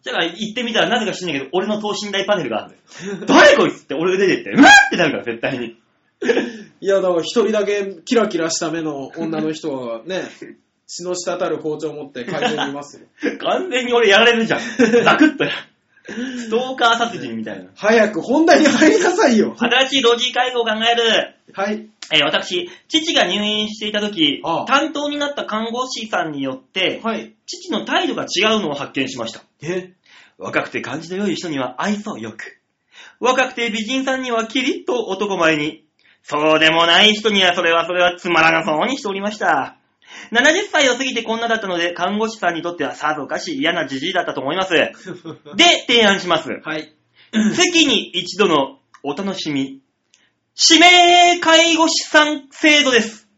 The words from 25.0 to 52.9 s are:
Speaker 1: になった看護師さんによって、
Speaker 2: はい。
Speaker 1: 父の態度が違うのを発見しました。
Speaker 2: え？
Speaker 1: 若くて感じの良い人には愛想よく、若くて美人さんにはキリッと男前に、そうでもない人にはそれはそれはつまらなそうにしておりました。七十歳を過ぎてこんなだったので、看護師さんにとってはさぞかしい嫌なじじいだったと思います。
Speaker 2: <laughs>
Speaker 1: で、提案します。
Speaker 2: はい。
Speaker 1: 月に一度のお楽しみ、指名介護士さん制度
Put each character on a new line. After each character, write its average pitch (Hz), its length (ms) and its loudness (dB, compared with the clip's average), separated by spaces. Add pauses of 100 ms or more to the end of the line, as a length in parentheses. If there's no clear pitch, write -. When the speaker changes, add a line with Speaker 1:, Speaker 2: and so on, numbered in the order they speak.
Speaker 1:
に 294 80 -6
な 285 140 -4
っ - 40 -12
た - 100 -6
看 220 280 -6
護 254 160 -4
師 226 180 -10
さ 180 160 -2
ん 160 80 -4
に 143 100 -8
よ 135 120 -4
っ - 100 -14
て、 - 400 -4
Speaker 2:
は 220 140 -4
い。 - 180 -12 (120)
Speaker 1:
父 359 260 -10
の 202 120 -4
態 349 220 0
度 240 80 -4
が 135 120 -6
違 190 180 -2 (120)
う 208 40 0
の 160 100 -4
を 143 40 -6
発 - 180 -10
見 131 160 -2
し 113 100 -10
ま 113 80 -6
し - 60 -10
た。 - 100 -18 (200)
Speaker 2:
え？ 185 320 -6 (440)
Speaker 1:
若 98 260 -6
く - 40 -12
て 113 140 -8
感 135 180 -8
じ 160 100 -16
の 196 160 -4
良 175 60 -2
い - 20 -4
人 170 140 -8
に 143 100 -6
は 131 240 -6
愛 202 140 -2
想 208 220 -10
よ 110 140 -12
く、 - 280 -20 (580)
若 254 300 2
く - 60 -12
て 233 160 -4
美 220 80 -4
人 262 260 -4
さ 262 120 -2
ん 262 60 -6
に 254 80 -6
は 226 160 -2
キ - 140 -4
リ 349 220 -4
ッ - 20 -20
と - 220 -4
男 190 320 -4
前 160 180 2
に、 151 280 -6 (380)
そ 156 340 2
う - 40 4
で 160 100 6
も 165 160 4
な 175 160 4
い 214 120 6
人 214 160 0
に 196 120 2
は 180 120 2
そ 180 80 -2
れ 165 100 2
は 165 140 2
そ 175 80 -6
れ 180 80 2
は 175 140 2
つ - 120 -8
ま 165 140 4
ら 165 100 4
な 165 100 0
そ 156 140 -2
う 180 100 0
に 277 120 -4
し - 40 -14
て 208 60 -8
お 196 60 -6
り 196 60 -6
ま 208 120 -4
し - 60 -14
た。 160 400 -2 (520)
七 262 220 4
十 403 180 -2
歳 285 200 2
を 240 60 0
過 262 80 -4
ぎ 254 100 -4
て 226 80 -4
こ 226 140 -4
ん 226 40 -6
な 233 80 -4
だ 226 80 0
っ 220 40 -6
た 202 80 -8
の 180 100 -4
で、 175 140 -2
看 185 260 -4
護 220 100 -2
師 220 100 -12
さ 175 120 -2
ん 170 40 -6
に 156 80 -6
と 170 100 -6
っ 175 40 -12
て 143 80 -4
は - 100 -6
さ 151 240 -2
ぞ 131 80 -8
か 160 120 -8
し 165 160 -8
い 135 60 -6
嫌 160 120 0
な 160 160 -4
じ 135 100 -6
じ 160 120 -4
い - 20 -8
だ 175 100 0
っ 165 40 -6
た 147 80 -6
と 139 80 -6
思 139 100 -4
い 180 40 -2
ま 190 80 -2
す。 185 100 -2
Speaker 2:
<laughs> 156 840 -4
Speaker 1:
で、 320 80 4 (220)
提 233 180 4
案 196 160 4
し 180 80 -8
ま 165 100 2
す。 131 120 -6 (120)
Speaker 2:
は 156 140 -8
い。 156 160 -12 (400)
Speaker 1:
月 311 540 2
に 214 240 -2
一 175 260 -8
度 202 100 2
の 143 320 0 (240)
お 143 120 -6
楽 196 200 -6
し 156 160 -6
み、 135 300 -4 (880)
指 320 100 6
名 349 600 6
介 330 360 4
護 320 120 4
士 - 200 -4
さ 302 160 6
ん 302 260 -4
制 294 340 4
度 269 60 2